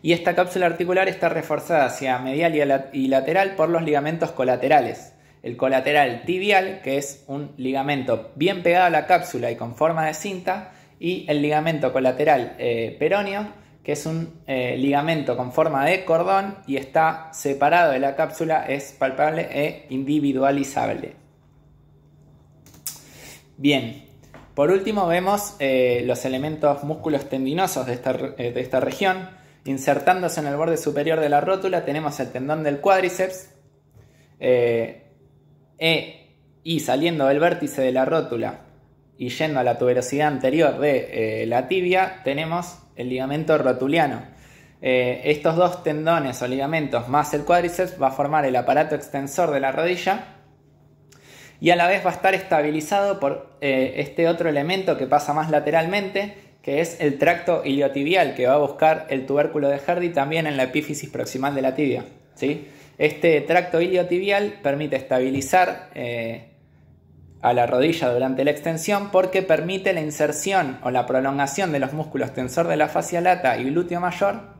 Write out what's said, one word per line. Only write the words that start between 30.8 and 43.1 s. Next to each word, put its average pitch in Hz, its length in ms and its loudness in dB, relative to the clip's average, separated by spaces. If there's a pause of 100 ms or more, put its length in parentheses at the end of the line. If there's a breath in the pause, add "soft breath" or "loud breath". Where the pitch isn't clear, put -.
de 151 80 2
la 143 140 4
rótula 185 420 -2
tenemos 147 360 -4
el 123 120 -6
tendón 151 320 -4
del 143 160 -2
cuádriceps, 185 720 0 (880 soft breath)
eh, 117 680 0 (680)
e-, - 600 -2 (240)
y 165 180 -2
saliendo 147 460 0
del 143 120 4
vértice 151 440 0
de 127 100 2
la 127 140 2
rótula 123 540 -2 (580)
y 123 120 -6
yendo 151 300 -2
a - 20 0
la 120 160 2
tuberosidad 123 500 2
anterior 139 500 2
de, 113 640 0
eh, 113 40 -2
la 120 220 0
tibia, 185 540 0
tenemos 160 580 -4 (160)
el 123 120 -6
ligamento 143 480 0